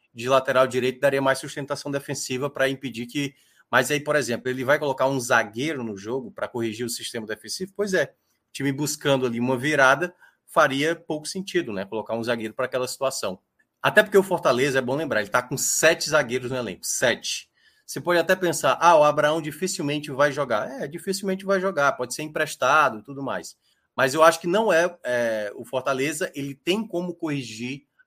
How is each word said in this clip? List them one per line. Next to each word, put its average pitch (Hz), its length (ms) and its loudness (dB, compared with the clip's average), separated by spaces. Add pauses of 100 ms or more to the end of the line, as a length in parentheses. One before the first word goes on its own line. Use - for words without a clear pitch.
(140)
de 120 140 -8
lateral 131 380 4
direito, 127 340 -2
daria 135 220 2
mais 135 160 2
sustentação 143 520 -8
defensiva 139 580 -4
pra 135 200 0
impedir 123 380 -6
que... 139 280 -6 (360)
Mas 123 200 2
aí, 147 100 0
por 147 160 0
exemplo, 117 320 -2
ele 127 160 -4
vai 143 140 4
colocar 139 300 0
um 139 100 0
zagueiro 123 640 0
no 110 140 -8
jogo 110 340 -8
pra 113 160 -8
corrigir 117 400 -4
o 113 40 -6
sistema 117 360 -8
defensivo? 110 480 -10
Pois 202 200 -4
é, 147 200 0 (340)
o - 40 -20
time 139 180 -2
buscando 139 560 0
ali 117 140 -2
uma 127 160 0
virada, 143 580 4 (340)
faria 151 480 2
pouco 151 320 -8
sentido, 180 440 -4
né? 98 120 -4
Colocar 107 300 -6
um 117 100 -4
zagueiro 113 300 -4
pra 131 100 -2
aquela 127 240 -2
situação. 113 500 -4 (420)
Até 139 220 4
porque 202 160 4
o 190 40 6
Fortaleza, 143 560 2
é 131 40 2
bom 127 140 -2
lembrar, 139 240 -2
ele 101 100 -4
tá 123 120 2
com - 140 -6
sete - 540 2
zagueiros 123 400 0
no 131 60 -4
elenco, 110 280 -6
sete. - 640 -2 (380)
Você - 140 -10
pode 170 180 2
até 165 160 4
pensar, 165 460 0
"Ah, 170 160 8
o 151 80 8
Abraão 147 360 2
dificilmente 147 680 -4
vai 139 220 2
jogar." 131 500 -2
É, 151 60 -6
dificilmente 190 560 -6
vai 190 160 2
jogar, 156 320 2
pode 123 220 -6
ser - 80 -8
emprestado 147 760 2
e 107 40 -18
tudo 139 200 -14
mais. 101 340 -8 (380)
Mas 131 200 2
eu 156 80 6
acho 165 180 8
que - 60 -6
não 202 260 2
é, 175 320 2
é, 113 500 -2
o 120 100 -14
Fortaleza, 135 720 -2
ele 139 200 -6
tem 208 320 -2
como 175 280 -6
corrigir 131 720 -6 (220)